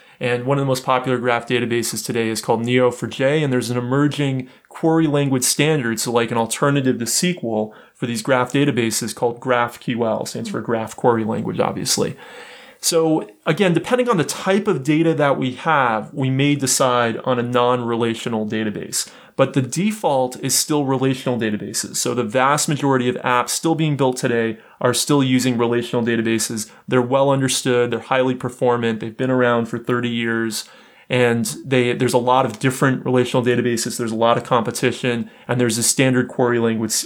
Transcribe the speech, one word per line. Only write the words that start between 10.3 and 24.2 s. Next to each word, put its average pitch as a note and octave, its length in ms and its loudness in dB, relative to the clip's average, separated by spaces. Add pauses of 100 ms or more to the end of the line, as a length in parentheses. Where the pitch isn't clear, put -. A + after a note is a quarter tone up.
for A#2+ 100 -4
Graph A2 360 -4
Query A2+ 260 2
Language, A2 380 -4
obviously. - 560 -2 (640)
So D#3+ 500 0 (160)
again, F3 260 4
depending A#3+ 380 2
on G3+ 80 2
the C#3 60 2
type G#3 440 -2
of D3 140 0
data D#3 320 2
that C#3+ 240 2
we C3 140 -2
have, B2+ 600 0
we C3 160 -2
may C#3 260 2
decide B2 640 2
on B2+ 200 -2
a A#2+ 40 0
non-relational A#2+ 1040 0
database. G#2+ 640 -4 (280)
But C3 180 2
the C#3 80 2
default C#3 800 -2
is C3+ 140 -2
still D3 300 0
relational C3 540 0
databases. G#2+ 580 -4
So B2 180 -2
the B2 80 0
vast C3 460 0
majority C3+ 400 0
of B2 80 0
apps B2 320 0
still E3 260 0
being D3+ 220 0
built C3 200 0
today A#2 420 -2 (220)